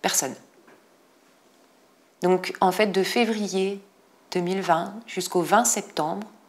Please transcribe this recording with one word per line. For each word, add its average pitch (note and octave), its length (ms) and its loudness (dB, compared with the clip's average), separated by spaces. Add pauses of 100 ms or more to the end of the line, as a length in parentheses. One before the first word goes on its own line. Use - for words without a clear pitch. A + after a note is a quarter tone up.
Personne. » C3+ 360 -2 (1900)
Donc, F3+ 380 2
en F#3+ 100 4
fait, G#3 160 2
de F#3+ 160 0
février G3+ 800 0 (480)
deux F3+ 100 -2
mille F#3 220 -2
vingt F3 320 0 (140)
jusqu'au F3+ 340 -2
vingt F#3+ 220 4
septembre G3 640 -2 (220)